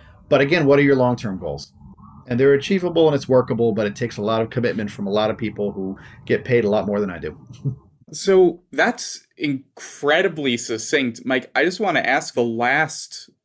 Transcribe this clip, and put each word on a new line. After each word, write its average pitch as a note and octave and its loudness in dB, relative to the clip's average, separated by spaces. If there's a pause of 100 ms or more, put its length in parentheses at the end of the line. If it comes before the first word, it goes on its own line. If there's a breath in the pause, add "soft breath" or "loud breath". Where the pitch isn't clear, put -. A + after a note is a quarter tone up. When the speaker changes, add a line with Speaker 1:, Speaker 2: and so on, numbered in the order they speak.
(300 soft breath)
Speaker 1:
But C#3 4
again, D3 2
what C#3+ 6
are C#3+ 6
your C#3 4
long-term B2 0
goals? D2+ -8 (540)
And A#2+ -2
they're C#3 6
achievable E3 2
and D3 4
it's C#3 -4
workable, B2 2
but G#2+ 0
it G2+ -4
takes A#2 -6
a G#2+ -6
lot A2+ 0
of A2+ -4
commitment G#2+ -4
from G2+ -8
a G2 -4
lot G#2+ 0
of A2 -8
people G#2 -4
who G2 -6 (300 loud breath)
get A2+ 0
paid A#2+ 2
a - 2
lot G2+ 0
more G#2 -2
than G2 -4
I E2+ -12
do. D#2 -10 (260)
<laughs> - -4 (320)
Speaker 2:
So F#3+ 2 (100)
that's - -4 (100)
incredibly D3 -2
succinct. A#2 -4
Mike, B2+ -2
I C#3+ 2
just F3+ -2
wanna F3+ 0
ask C#3+ -2
the B2 0
last B2 -2 (160)